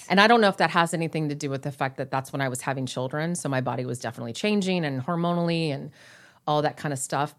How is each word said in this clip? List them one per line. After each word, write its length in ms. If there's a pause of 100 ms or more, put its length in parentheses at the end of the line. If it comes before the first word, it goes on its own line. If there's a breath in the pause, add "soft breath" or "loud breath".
And 120
I 60
don't 140
know 80
if 100
that 120
has 240
anything 340
to 60
do 160
with 120
the 100
fact 260
that 120
that's 220
when 80
I 80
was 140
having 240
children. 480
So 140
my 120
body 240
was 140
definitely 340
changing 520
and 200
hormonally 680
and 180 (560 soft breath)
all 160
that 140
kind 160
of 60
stuff. 400